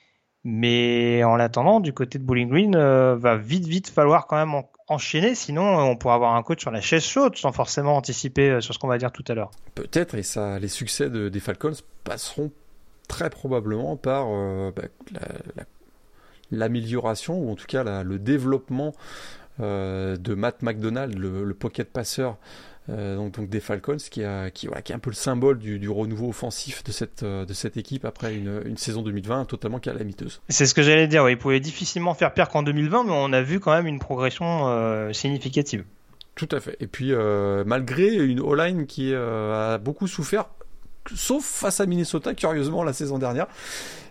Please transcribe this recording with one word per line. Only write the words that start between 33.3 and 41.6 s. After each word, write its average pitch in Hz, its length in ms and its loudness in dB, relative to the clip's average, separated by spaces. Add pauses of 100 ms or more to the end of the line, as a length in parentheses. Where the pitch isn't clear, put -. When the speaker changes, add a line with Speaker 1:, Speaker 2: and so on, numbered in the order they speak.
Speaker 1:
a 131 100 6
vu 165 200 -2
quand 156 100 2
même 165 160 4
une 143 120 -4
progression, 139 680 0
euh, 110 460 0
significative. 135 720 -2 (500)
Speaker 2:
Tout - 160 -6
à 143 80 -2
fait. - 220 -10
Et 113 60 -6
puis, 131 260 -2
euh, 101 520 2
malgré 131 500 2
une 135 260 2
O-line 156 440 0
qui, 131 280 -4
euh, 110 640 0
a - 20 -2
beaucoup 143 300 -4
souffert, 180 420 -2 (640)
sauf 277 300 0
face - 340 -2